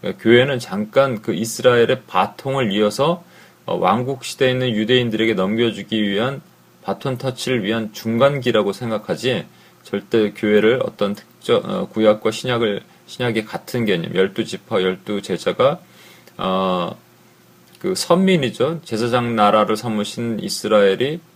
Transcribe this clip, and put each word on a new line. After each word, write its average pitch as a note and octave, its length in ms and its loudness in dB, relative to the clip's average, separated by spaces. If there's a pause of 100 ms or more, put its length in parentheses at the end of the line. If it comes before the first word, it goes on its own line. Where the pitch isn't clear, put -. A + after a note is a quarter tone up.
그러니까 F#2+ 220 -8
교회는 B2 360 6
잠깐 A#2 640 -2
그 A2 140 -4
이스라엘의 A#2+ 720 2
바통을 A2 640 -2
이어서, A#2+ 520 0 (420)
어, - 100 -2
왕국 A#2+ 480 0
시대에 C3 280 0
있는 B2+ 180 0
유대인들에게 A2+ 640 2
넘겨주기 G#2+ 680 -2
위한 A2 380 -2 (420)
바톤 - 360 -6
터치를 B2+ 460 -4
위한 A2 280 -4
중간기라고 B2 800 0
생각하지, A2 720 -4 (380)
절대 G#2 500 0
교회를 G#2+ 520 2
어떤 G2+ 300 -4
특정, - 500 -2
어, F#2+ 240 -4
구약과 A2 420 2
신약을, A#2 520 -2 (240)
신약의 A2+ 380 -4
같은 - 400 -6
개념, E2+ 300 -2
열두 G2 300 0
지파, F#2+ 380 -4
열두 F#2+ 400 -4
제자가, G2 580 0 (580)
어, F#2 580 -2 (840)
그 F#2 160 -4
선민이죠. E3 920 2
제사장 A#2+ 520 -2
나라를 G#2 400 4
삼으신 A2 640 -4
이스라엘이, G#2 800 0 (160)